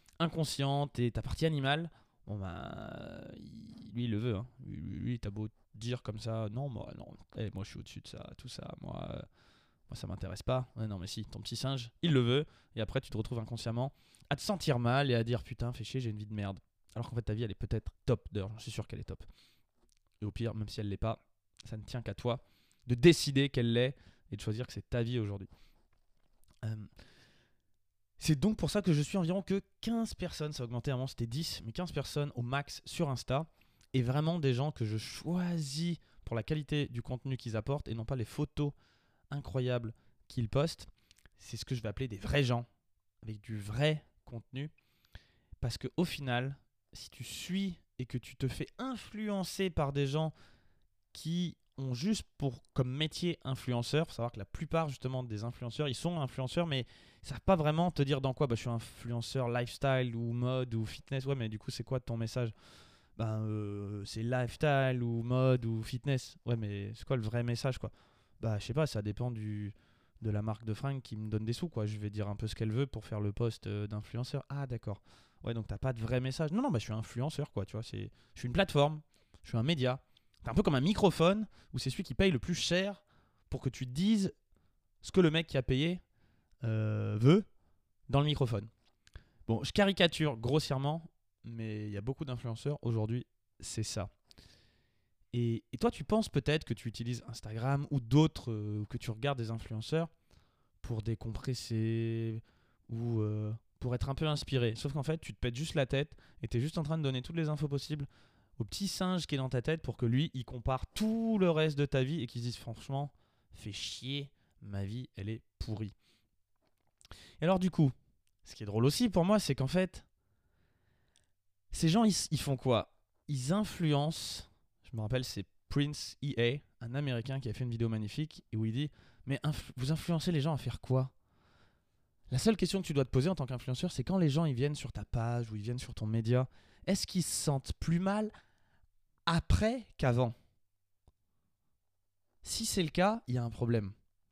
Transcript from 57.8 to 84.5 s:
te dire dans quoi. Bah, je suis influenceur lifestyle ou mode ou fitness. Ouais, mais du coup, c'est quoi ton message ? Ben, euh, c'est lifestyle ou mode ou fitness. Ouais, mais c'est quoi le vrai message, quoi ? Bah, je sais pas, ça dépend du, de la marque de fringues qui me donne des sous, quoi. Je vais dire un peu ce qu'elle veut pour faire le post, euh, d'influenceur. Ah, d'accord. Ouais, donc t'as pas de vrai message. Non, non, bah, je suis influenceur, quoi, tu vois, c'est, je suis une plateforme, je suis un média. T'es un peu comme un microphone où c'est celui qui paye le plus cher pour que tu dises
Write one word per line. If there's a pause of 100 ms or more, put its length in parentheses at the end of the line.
te
dire
dans
quoi.
Bah,
je
suis
influenceur
lifestyle
ou
mode
ou
fitness.
Ouais,
mais
du
coup,
c'est
quoi
ton
message ? (640)
Ben,
euh,
c'est
lifestyle
ou
mode
ou
fitness.
Ouais,
mais
c'est
quoi
le
vrai
message,
quoi ? (480)
Bah,
je
sais
pas,
ça
dépend
du, (480)
de
la
marque
de
fringues
qui
me
donne
des
sous,
quoi.
Je
vais
dire
un
peu
ce
qu'elle
veut
pour
faire
le
post,
euh,
d'influenceur.
Ah,
d'accord. (420)
Ouais,
donc
t'as
pas
de
vrai
message.
Non,
non,
bah,
je
suis
influenceur,
quoi,
tu
vois,
c'est, (240)
je
suis
une
plateforme, (400)
je
suis
un
média. (400)
T'es
un
peu
comme
un
microphone (260)
où
c'est
celui
qui
paye
le
plus
cher (460)
pour
que
tu
dises (680)